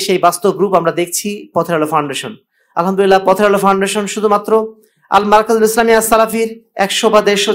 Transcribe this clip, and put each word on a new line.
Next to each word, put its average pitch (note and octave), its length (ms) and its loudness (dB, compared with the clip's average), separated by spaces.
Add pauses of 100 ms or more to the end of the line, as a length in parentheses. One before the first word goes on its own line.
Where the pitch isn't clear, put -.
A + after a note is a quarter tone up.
সেই F#3 200 0
বাস্তব F3 320 0
রূপ F#3+ 160 -2
আমরা E3+ 180 0
দেখছি F3 360 -6 (240)
পথের E3+ 260 -2
আলো D3+ 140 -2
ফাউন্ডেশন। C#3 400 -4 (440)
আলহামদুলিল্লাহ, F#3+ 520 2
পথের F#3+ 220 2
আলো G3 140 0
ফাউন্ডেশন G3 420 0
শুধুমাত্র G#3 460 -2 (580)
আল G3+ 220 2
মারকাজুল A3 380 2
ইসলামী A3+ 220 2
আস A3 200 2
সালাফির A3 360 0 (280)
একশো G3 340 -2
বা G#3+ 160 4
দেড়শো G3+ 280 0